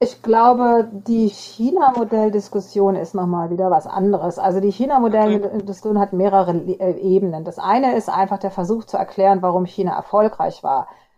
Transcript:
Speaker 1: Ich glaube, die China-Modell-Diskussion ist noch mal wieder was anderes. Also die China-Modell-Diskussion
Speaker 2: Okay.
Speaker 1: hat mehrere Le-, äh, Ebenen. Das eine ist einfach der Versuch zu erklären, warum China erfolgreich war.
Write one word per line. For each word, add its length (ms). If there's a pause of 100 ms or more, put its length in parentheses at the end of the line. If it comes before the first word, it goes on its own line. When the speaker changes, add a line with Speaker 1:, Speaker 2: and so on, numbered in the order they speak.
Speaker 1:
Ich 220
glaube, 680
die 380
China-Modell-Diskussion 1700
ist 180
noch 120
mal 240
wieder 200
was 160
anderes. 520
Also 220
die 100
China-Modell-Diskussion 1300
Speaker 2:
Okay. 100
Speaker 1:
hat 60
mehrere 400
Le-, 280
äh, 180
Ebenen. 460
Das 140
eine 380
ist 120
einfach 300
der 120
Versuch 340
zu 120
erklären, 460
warum 220
China 300
erfolgreich 680
war. 260 (300)